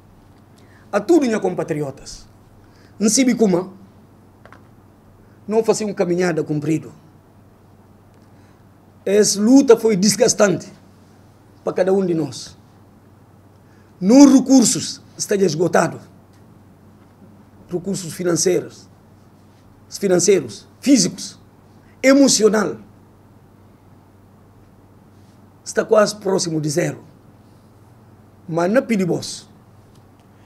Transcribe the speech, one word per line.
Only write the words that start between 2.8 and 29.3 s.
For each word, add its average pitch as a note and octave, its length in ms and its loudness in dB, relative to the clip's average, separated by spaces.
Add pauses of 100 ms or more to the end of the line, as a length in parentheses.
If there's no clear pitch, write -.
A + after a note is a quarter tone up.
não G#3 100 0
se B3 260 0
como F#3 420 -2 (1700)
não A3 160 -2
fazer G#3+ 220 -2
uma G3+ 100 -8
caminhada F3 480 -2
comprida. D3+ 460 -6 (2250)
Essa G3 360 0
luta A#3+ 360 6
foi A3 200 0
desgastante G3+ 760 0 (880)
para - 120 -6
cada F#3+ 180 0
um G3 120 0
de E3+ 100 -2
nós. D3 420 -8 (1400)
Nos B3+ 320 8
recursos B3+ 680 2 (160)
está - 200 -4
esgotado. F3 640 -2 (1700)
Recursos F3 460 -10
financeiros, F3 760 -4 (1000)
financeiros, F3+ 760 -2 (140)
físicos, - 580 0 (640)
emocional. A3 760 2 (2750)
Está G3+ 200 -4
quase G#3 320 2
próximo E3+ 440 -4
de D3+ 100 -4
zero. D3 340 -4 (1400)
Mas E3+ 220 -2
não B3+ 120 2
pedi A3 220 -2
boss. - 440 -8 (960)